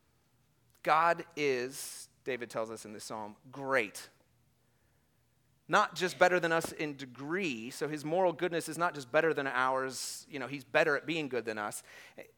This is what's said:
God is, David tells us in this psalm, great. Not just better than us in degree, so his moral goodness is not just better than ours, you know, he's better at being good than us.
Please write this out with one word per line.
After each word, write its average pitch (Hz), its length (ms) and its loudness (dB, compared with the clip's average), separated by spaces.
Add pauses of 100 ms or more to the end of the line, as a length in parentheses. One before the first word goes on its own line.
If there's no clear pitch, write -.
(840)
God 165 420 4 (120)
is, 135 720 -2 (160)
David 120 260 -4
tells 113 200 -4
us 110 160 -12
in 104 60 -12
this 101 120 -12
psalm, 107 320 -10 (160)
great. 131 560 -2 (1600)
Not 185 280 4
just 170 220 -2
better 180 200 8
than 165 140 2
us 165 200 0
in 147 240 -4
degree, 135 760 -4
so 147 180 -4
his 147 160 -6
moral 170 280 4
goodness 165 360 -2
is 156 100 -8
not 170 160 0
just 131 160 -10
better 156 240 4
than 139 120 0
ours, 131 840 0
you 147 80 -6
know, 123 80 -6
he's 135 180 -8
better 156 320 4
at 131 100 -6
being 156 220 -2
good 120 160 -2
than 110 140 -4
us. 104 240 -6 (560)